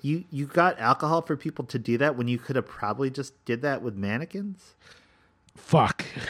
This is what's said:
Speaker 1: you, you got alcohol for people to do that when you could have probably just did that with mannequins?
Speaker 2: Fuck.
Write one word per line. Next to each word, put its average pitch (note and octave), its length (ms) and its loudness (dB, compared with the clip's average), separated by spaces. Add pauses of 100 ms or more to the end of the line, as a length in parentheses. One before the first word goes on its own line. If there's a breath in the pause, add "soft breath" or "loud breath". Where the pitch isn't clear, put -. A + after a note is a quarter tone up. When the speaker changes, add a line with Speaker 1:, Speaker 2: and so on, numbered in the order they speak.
Speaker 1:
you, D#3+ 300 -2
you C#3+ 140 -4
got F3 340 4
alcohol D3+ 420 2
for D#3 140 -2
people C#3 300 -6
to - 120 -4
do A#2 200 2
that C#3 180 2
when A#2+ 100 -2
you A#2+ 140 0
could C3+ 160 -4
have A#2+ 100 2
probably A#2 420 -2
just C3 360 -8
did A#2+ 180 -2
that C#3 200 -2
with A2+ 120 -4
mannequins? D#3+ 800 -6 (800)
Speaker 2:
Fuck. - 500 4 (260)